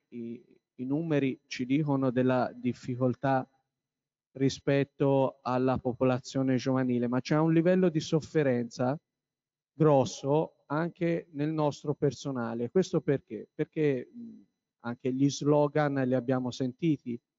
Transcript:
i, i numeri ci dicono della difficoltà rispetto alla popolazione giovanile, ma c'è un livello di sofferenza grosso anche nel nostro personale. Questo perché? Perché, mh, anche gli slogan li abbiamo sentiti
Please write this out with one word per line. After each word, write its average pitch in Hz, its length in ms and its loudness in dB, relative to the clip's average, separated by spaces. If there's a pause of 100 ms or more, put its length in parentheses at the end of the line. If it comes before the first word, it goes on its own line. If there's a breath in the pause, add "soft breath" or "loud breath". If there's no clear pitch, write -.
i, 117 320 -12 (340)
i 127 100 -8
numeri 143 520 0 (100)
ci - 180 -6
dicono 135 460 0
della 127 420 2
difficoltà 127 920 -2 (920)
rispetto 139 1040 0
alla 127 380 0
popolazione 131 760 0
giovanile, 123 520 0
ma 123 120 -2
c'è 151 180 0
un 160 140 4
livello 180 380 4
di 156 100 -2
sofferenza 135 1000 0 (760)
grosso 147 920 2
anche 170 640 -2
nel 151 200 -4
nostro 151 440 -2
personale. 120 720 -4
Questo 175 320 0
perché? 117 520 -4
Perché, 151 600 -2
mh, 113 280 -16 (400)
anche 120 320 -6
gli 139 160 2
slogan 147 640 0 (100)
li 127 80 0
abbiamo 127 380 -2
sentiti 131 680 -4 (180)